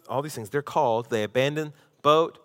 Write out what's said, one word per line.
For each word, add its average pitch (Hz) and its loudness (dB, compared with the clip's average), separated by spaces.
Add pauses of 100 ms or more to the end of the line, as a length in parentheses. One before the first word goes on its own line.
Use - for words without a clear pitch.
all 123 -2
these 151 -8
things, 110 -10
they're 143 -2
called, 120 -2
they 110 0
abandon 143 -2 (300)
boat, 156 4